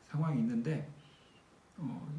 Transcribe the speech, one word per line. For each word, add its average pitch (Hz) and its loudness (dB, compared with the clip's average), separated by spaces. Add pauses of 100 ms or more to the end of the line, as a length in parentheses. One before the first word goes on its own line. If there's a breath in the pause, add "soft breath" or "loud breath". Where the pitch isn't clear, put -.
상황이 151 2
있는데, 123 2 (880 loud breath)
어, - -4